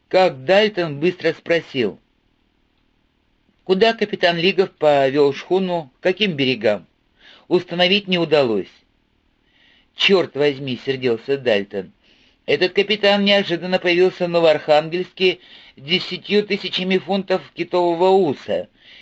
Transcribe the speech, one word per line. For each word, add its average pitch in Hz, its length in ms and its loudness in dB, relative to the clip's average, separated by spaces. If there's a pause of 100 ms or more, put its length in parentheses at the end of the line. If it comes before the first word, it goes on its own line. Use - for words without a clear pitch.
как 156 380 0
Дальтон 180 540 0
быстро 165 340 -2
спросил: 135 640 -4 (1700)
«Куда 196 280 2
капитан 190 440 -2
Лигов 180 340 0
повел 143 640 2
шхуну, 175 640 -2
к - 40 -14
каким 185 340 -2
берегам?» 113 480 -2 (640)
«Установить 180 580 0
не 180 100 -2
удалось». 139 540 0 (1200)
«Черт 185 400 0
возьми», 135 500 -2
сердился 131 520 -2
Дальтон. 101 540 -4 (540)
«Этот 170 260 0
капитан 202 540 0
неожиданно 185 520 0
появился 180 500 0
в - 20 -6
Новоархангельске 165 1120 0 (360)
с 123 60 -20
десятью 185 600 -2
тысячами 185 540 -4
фунтов 185 440 -4 (120)
китового 175 560 0
уса, 131 600 0 (320)